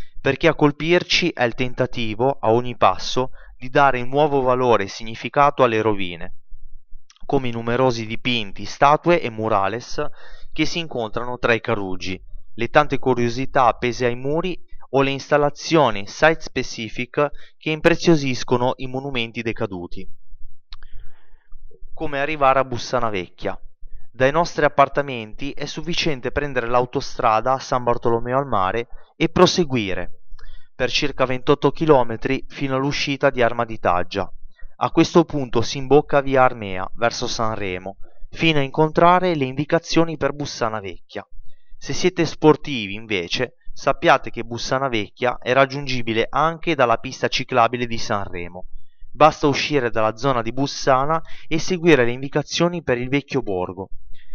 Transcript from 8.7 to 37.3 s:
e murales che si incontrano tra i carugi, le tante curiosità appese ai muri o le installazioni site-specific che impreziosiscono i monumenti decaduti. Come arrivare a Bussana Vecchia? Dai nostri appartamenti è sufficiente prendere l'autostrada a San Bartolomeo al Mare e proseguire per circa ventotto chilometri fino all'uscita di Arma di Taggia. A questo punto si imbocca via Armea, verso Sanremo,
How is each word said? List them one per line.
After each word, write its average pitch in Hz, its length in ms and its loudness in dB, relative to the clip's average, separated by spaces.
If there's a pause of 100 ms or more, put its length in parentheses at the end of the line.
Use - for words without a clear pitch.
e 117 100 -4
murales 110 720 -2 (480)
che 156 120 2
si 165 140 0
incontrano 123 600 -4
tra 120 140 2
i 110 80 2
carugi, 95 600 -2 (340)
le 113 140 -2
tante 147 300 4
curiosità 123 680 2
appese 117 400 0
ai 120 100 -2
muri 156 420 -4 (320)
o 135 120 4
le 139 80 2
installazioni 139 960 2
site-specific 135 1200 -2 (260)
che - 140 -6
impreziosiscono 139 1080 2
i 127 100 -8
monumenti 123 560 -6
decaduti. 95 640 -4 (1800)
Come 147 280 -2
arrivare 139 400 4
a 131 40 4
Bussana 120 460 -2
Vecchia? 95 500 -6 (500)
Dai 131 220 2
nostri 160 320 0
appartamenti 135 880 0
è 143 140 -6
sufficiente 151 680 -4
prendere 135 340 -4
l'autostrada 123 840 0
a 135 60 0
San 127 240 -2
Bartolomeo 120 560 2
al 143 80 -2
Mare 110 420 0 (280)
e 160 120 2
proseguire 127 920 0 (560)
per 123 160 -2
circa 135 360 0
ventotto 135 460 2
chilometri 127 760 2
fino 135 280 -4
all'uscita 139 540 0
di 123 120 0
Arma 117 220 2
di 110 160 -8
Taggia. 95 520 0 (440)
A 120 160 -2
questo 165 320 6
punto 127 360 -2
si - 180 -2
imbocca 143 420 4
via 135 240 4
Armea, 101 500 -2
verso 117 320 -2
Sanremo, 101 680 -4 (340)